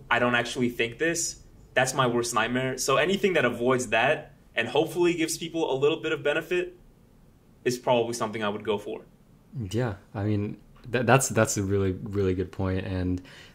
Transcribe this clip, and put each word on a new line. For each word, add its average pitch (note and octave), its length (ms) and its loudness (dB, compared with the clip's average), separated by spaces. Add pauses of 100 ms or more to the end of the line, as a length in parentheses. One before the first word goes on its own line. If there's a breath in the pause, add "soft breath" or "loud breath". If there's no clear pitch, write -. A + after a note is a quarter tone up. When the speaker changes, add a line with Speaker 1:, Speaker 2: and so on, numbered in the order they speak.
(120)
Speaker 1:
I A#2+ 80 4
don't A#2+ 160 2
actually A#2+ 340 0
think A#2+ 300 -4
this. E3 400 -2 (360)
That's C3+ 180 2
my C3 140 2
worst A#2+ 260 0
nightmare. B2+ 440 0
So C3+ 200 2
anything F#3+ 360 2
that C#3+ 120 4
avoids A#2+ 420 0
that A#2+ 460 0 (220)
and A2+ 120 -2
hopefully E3+ 460 2
gives D#3 240 -2
people D#3+ 360 -4
a C3 40 0
little D3+ 240 2
bit D#3 100 -4
of C#3+ 120 -4
benefit E3 520 -2 (880)
is B2 140 0
probably A#2 360 0
something A2 300 -4
I G2+ 60 0
would G#2 160 -6
go G#2+ 120 0
for. A2 240 -10 (720)
Speaker 2:
Yeah, A2+ 240 -2 (180)
I G2+ 100 -4
mean, G#2 340 0 (320)
that, A#2+ 160 0
that's, C3 240 6
that's A2 280 2
a G2+ 60 0
really, G2 300 0
really F#2+ 420 0
good F2+ 160 -4
point. F#2+ 340 -2
And F2+ 360 -2 (340 loud breath)